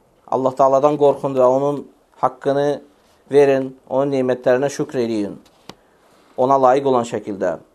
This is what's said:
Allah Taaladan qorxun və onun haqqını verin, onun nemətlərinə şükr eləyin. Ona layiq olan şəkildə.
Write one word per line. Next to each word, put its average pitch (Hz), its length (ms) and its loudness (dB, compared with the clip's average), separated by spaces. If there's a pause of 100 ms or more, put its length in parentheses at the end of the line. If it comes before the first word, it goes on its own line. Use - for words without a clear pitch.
(300)
Allah 131 260 -2
Taaladan 139 420 2
qorxun 139 380 0
və 127 100 4
onun 135 340 0 (420)
haqqını 143 580 -2 (500)
verin, 135 420 2 (160)
onun 139 260 -2
nemətlərinə 127 560 0
şükr 139 340 -6
eləyin. 104 340 -6 (1000)
Ona 135 240 2
layiq 131 300 4
olan 120 180 0
şəkildə. 98 480 -6 (180)